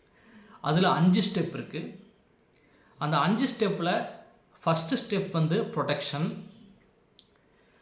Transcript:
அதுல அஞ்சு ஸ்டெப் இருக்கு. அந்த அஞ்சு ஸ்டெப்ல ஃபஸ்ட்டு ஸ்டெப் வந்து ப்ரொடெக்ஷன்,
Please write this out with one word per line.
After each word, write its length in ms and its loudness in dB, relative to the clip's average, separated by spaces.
அதுல 180 4
அஞ்சு 280 6
ஸ்டெப் 300 -2
இருக்கு. 240 -10
அந்த 160 0
அஞ்சு 280 2
ஸ்டெப்ல 360 0
ஃபஸ்ட்டு 420 0
ஸ்டெப் 260 -2
வந்து 180 2
ப்ரொடெக்ஷன், 520 -2